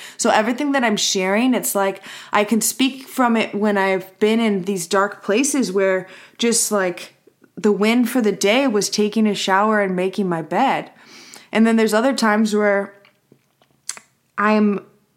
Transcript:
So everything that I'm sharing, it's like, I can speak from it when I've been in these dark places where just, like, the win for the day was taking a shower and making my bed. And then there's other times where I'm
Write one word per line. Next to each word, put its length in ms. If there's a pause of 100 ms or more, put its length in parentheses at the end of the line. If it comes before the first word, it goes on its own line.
(180)
So 140
everything 400
that 120
I'm 140
sharing, 560
it's 220
like, 260 (320)
I 100
can 180
speak 460
from 300
it 160
when 240
I've 400
been 220
in 240
these 240
dark 340
places 500
where 360 (320)
just, 320
like, 420 (420)
the 160
win 340
for 160
the 100
day 340
was 240
taking 380
a 80
shower 460
and 140
making 320
my 140
bed. 500 (600)
And 160
then 80
there's 180
other 220
times 400
where 440 (1400)
I'm 480 (340)